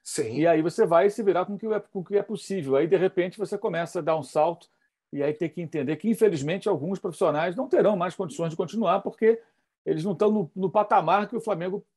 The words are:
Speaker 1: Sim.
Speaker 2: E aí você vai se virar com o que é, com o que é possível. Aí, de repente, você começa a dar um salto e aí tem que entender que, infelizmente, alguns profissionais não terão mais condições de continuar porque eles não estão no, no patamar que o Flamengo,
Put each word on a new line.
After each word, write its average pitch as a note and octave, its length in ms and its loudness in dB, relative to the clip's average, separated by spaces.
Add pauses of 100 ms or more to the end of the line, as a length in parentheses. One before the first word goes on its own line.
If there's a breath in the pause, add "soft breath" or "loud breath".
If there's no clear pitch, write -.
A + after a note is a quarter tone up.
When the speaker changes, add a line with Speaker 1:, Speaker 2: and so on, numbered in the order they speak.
Speaker 1:
Sim. B2 360 -4
Speaker 2:
E D#3+ 80 4
aí D#3 160 6
você F3+ 240 2
vai E3+ 240 4
se A3 120 -4
virar F#3 220 2
com G3+ 120 -6
o - 20 -16
que A3 80 -10
é, G#3+ 120 -2
com G3+ 200 -8
o E3+ 60 -6
que G3+ 120 -4
é G3+ 60 2
possível. F#3 520 -4
Aí, D3 120 4
de F#3 100 4
repente, F3+ 400 0
você G3+ 220 -6
começa E3+ 400 -4
a E3 40 -4
dar D#3+ 140 0
um D3+ 60 -4
salto - 440 0 (460)
e C#3+ 100 -4
aí D3 120 0
tem D#3+ 160 -4
que F3 100 -10
entender D3+ 360 -4
que, G#3 120 -4
infelizmente, F#3+ 600 0
alguns F3 280 -2
profissionais E3+ 560 -2
não C4 140 -6
terão G#3+ 280 4
mais F3 180 -4
condições E3+ 340 -6
de D#3+ 80 -6
continuar G3 440 0
porque A3+ 420 2 (420 loud breath)
eles D#3+ 200 -2
não G3+ 80 -2
estão G#3 180 2
no, G#3 240 0
no F#3+ 160 -2
patamar G#3 560 2
que - 80 -10
o A3 60 -4
Flamengo, F#3+ 420 -4 (140)